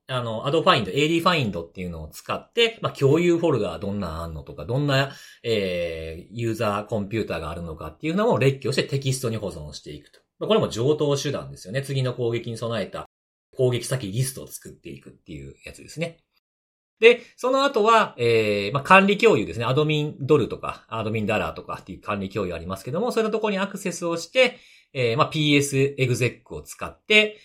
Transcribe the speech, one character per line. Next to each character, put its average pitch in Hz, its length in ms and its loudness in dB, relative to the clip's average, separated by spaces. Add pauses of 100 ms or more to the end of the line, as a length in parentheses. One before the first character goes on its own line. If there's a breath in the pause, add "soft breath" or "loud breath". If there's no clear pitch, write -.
あ 127 140 -4
の、 113 260 -6
ア 143 40 0
ド 160 120 2
フ 196 60 4
ァ 165 100 4
イ - 20 0
ン 98 40 -4
ド、 92 60 -6
エ - 20 -6
ー - 20 -6
デ 143 140 4
ィ 165 80 2
ー 165 40 0
フ 170 60 0
ァ 175 120 4
イ 135 40 0
ン 104 80 0
ド 85 100 -6
っ - 100 -14
て 95 100 -12
い 92 40 -6
う 87 40 -6
の 80 140 -10
を 76 40 -12
使 - 260 -10
っ - 180 -8
て、 226 300 2
ま 143 80 -2
あ、 - 40 -6
共 139 260 4
有 175 180 4
フ 170 100 2
ォ 156 40 4
ル 123 80 2
ダ 90 160 -4
ー 80 40 -12
ど 98 120 -6
ん 104 80 -4
な 95 80 -4
ん 80 140 -8
あ 82 60 -8
ん 82 60 -10
の 76 100 -12
と 76 120 -16
か、 87 100 -12
ど 117 120 -2
ん 147 100 0
な、 135 240 2 (320 loud breath)
え 87 880 -2
ー、 - 20 -16
ユ 113 180 -2
ー - 40 -2
ザ 113 120 -2 (100)
ー 107 80 -6
コ 107 160 -2
ン 95 80 -6
ピ 110 80 -2
ュ 104 80 0
ー - 20 -6
タ 92 80 -4
ー 82 60 -6
が 80 100 -8
あ 85 40 -8
る 85 60 -8
の 82 140 -10
か 78 120 -12
っ - 100 -16
て 151 100 -8
い 160 40 0
う 175 40 -2
の 220 160 2
を 135 80 2
列 135 200 2
挙 - 120 -4
し - 60 -4
て 156 80 0
テ 139 160 -4
キ 131 100 -2
ス 127 80 -4
ト 117 100 -2
に 110 60 -4
保 104 140 -6
存 76 240 -12
し - 80 -16
て 73 100 -16
い - 100 -16
く - 80 -20
と。 - 120 -20 (180)
ま 165 60 -4
あ、 - 20 -2
こ 202 60 4
れ 220 80 6
も 107 80 0
常 123 260 2
套 143 220 2
手 139 160 -4
段 69 180 -8
で - 60 -16
す - 100 -18
よ 95 60 -10
ね。 139 80 -2
次 135 200 -4
の 127 120 0
攻 117 180 -2
撃 117 180 -4
に 113 80 -6
備 113 240 -4
え 92 60 -6
た 76 180 -10 (500)
攻 127 160 4
撃 120 140 -2
先 135 240 -4
リ 117 140 0
ス 131 100 -4
ト - 100 -14
を - 40 -14
作 - 220 -18
っ - 20 -16
て - 180 -20
い 67 120 -16
く - 80 -20
っ - 40 -20
て - 200 -20
い 69 140 -14
う 67 60 -18 (120)
や - 80 -16
つ 71 100 -20
で - 60 -20
す - 100 -14
ね。 165 180 -8 (840)
で、 240 220 8 (140 loud breath)
そ 254 160 -2
の 269 140 2
後 269 180 2
は、 220 340 4
え 110 540 2
ー、 - 20 -2
ま 143 60 -2
あ、 135 40 -4
管 196 220 8
理 202 140 2
共 208 180 6
有 98 80 -2
で 82 80 -6
す 107 60 -6
ね。 117 60 -4
ア 127 100 0
ド 151 100 2
ミ 151 160 0
ン 147 200 -6
ド 143 160 6
ル 113 120 0
と - 80 -8
か、 - 300 -10
ア 110 160 -6
ド 107 80 -4
ミ 113 100 -2
ン 104 60 -2
ダ 107 100 0
ラ 85 120 -2
ー 78 40 -8
と 87 80 -12
か 82 200 -10
っ - 20 -20
て - 80 -14
い 85 60 -12
う - 40 -20
管 101 180 -4
理 95 100 -4
共 98 180 -2
有 87 80 -6
あ - 20 -8
り 82 80 -12
ま 92 120 -6
す - 60 -16
け - 60 -10
ど 151 100 -4
も、 240 120 -2
そ 233 100 0
う - 20 0
い 214 40 -2
っ - 20 -4
た - 20 -4
と 220 80 -2
こ 214 100 -2
ろ - 20 0
に 190 80 -2
ア 196 80 -2
ク 190 100 -10
セ 185 140 -6
ス 170 160 -6
を 170 100 -2
し 170 120 -10
て、 254 280 2 (360 loud breath)
え 120 200 0
ー、 - 40 0
ま 151 80 4
あ、 - 20 2
ピ 151 260 2
ー 143 40 8
エ 139 40 6
ス 139 160 -2
エ 135 300 2
グ 120 80 0
ゼ 120 120 2
ッ - 160 -8
ク - 120 -14
を 78 80 -10
使 - 240 -12
っ - 120 -16
て、 214 460 4